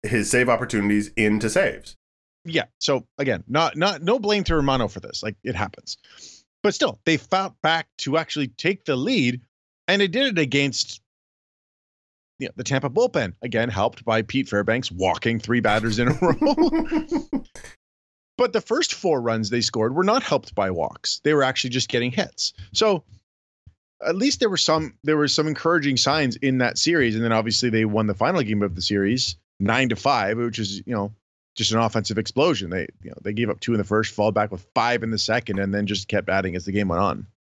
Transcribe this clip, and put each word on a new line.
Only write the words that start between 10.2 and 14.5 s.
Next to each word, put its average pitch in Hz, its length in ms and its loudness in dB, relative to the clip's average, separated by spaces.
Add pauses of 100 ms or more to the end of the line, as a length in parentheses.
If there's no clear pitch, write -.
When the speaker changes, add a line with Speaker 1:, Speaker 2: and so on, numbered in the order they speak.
Speaker 2:
it 175 120 -2
against, 139 640 0 (1400)
you 135 100 -6
know, - 80 -12
the 123 80 -8
Tampa 135 260 0
bullpen, 139 500 0
again, 117 300 -2
helped 101 340 -2
by 113 160 2
Pete 127 280 -2
Fairbanks 104 440 0